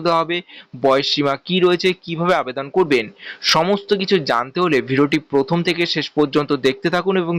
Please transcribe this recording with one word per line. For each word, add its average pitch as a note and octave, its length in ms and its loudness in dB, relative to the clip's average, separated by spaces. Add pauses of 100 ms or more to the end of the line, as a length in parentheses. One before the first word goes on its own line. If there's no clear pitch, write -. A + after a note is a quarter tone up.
দেওয়া E3 180 2
হবে, E3+ 160 -4 (460)
বয়স C#3 280 4
সীমা C#3 220 0 (120)
কি F3+ 120 0
রয়েছে, F3 300 2 (160)
কিভাবে E3+ 380 0
আবেদন B2+ 240 -6 (100)
করবেন, D3 280 2 (500)
সমস্ত F#3 360 0 (100)
কিছু G3 160 0 (140)
জানতে B2+ 300 -2
হলে E3 180 2 (100)
ভিডিওটি C#3+ 300 2 (140)
প্রথম C#3+ 260 2 (100)
থেকে E3+ 140 -2 (120)
শেষ D3+ 120 -4 (100)
পর্যন্ত D3 340 0 (160)
দেখতে C3 240 -2
থাকুন F3+ 320 0
এবং E3+ 160 -2